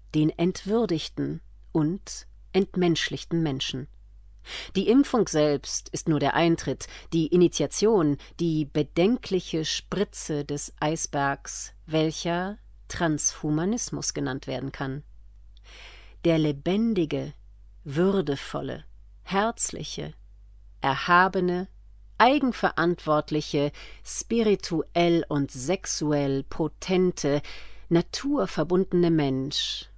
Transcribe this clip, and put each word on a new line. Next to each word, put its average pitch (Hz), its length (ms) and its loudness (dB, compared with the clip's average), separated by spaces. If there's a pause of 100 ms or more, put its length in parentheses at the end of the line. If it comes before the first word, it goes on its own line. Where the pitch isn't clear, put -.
(140)
den 156 160 4
entwürdigten 170 1120 -2 (320)
und 160 540 -2 (260)
entmenschlichten 170 880 0
Menschen. 135 460 -4 (880)
Die 190 120 0
Impfung 240 400 6
selbst 151 640 0
ist - 180 -4
nur 147 120 2
der 139 140 2
Eintritt, 165 520 2 (260)
die 165 140 2
Initiation, 170 880 4 (240)
die 156 240 2
bedenkliche 170 1040 0
Spritze - 800 -4
des - 340 -6
Eisbergs, - 920 -4 (100)
welcher 170 720 -2 (320)
Transhumanismus 156 1300 -2
genannt 139 320 -4
werden 131 260 -6
kann. 135 300 -6 (1200)
Der 165 140 4
lebendige, 156 960 0 (500)
würdevolle, 147 1000 -2 (380)
herzliche, 175 920 -4 (680)
erhabene, 180 880 2 (500)
eigenverantwortliche, 160 1500 2 (340)
spirituell 175 1200 2
und 143 220 0
sexuell 143 920 -2
potente, 170 1000 0 (460)
naturverbundene 180 1200 0
Mensch 139 880 -2